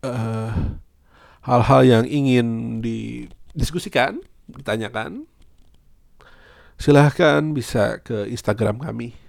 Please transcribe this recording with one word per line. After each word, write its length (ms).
eh, 480
hal-hal 400
yang 240
ingin 720
didiskusikan, 1400
ditanyakan, 800
silahkan 720
bisa 480
ke 320
Instagram 480
kami. 320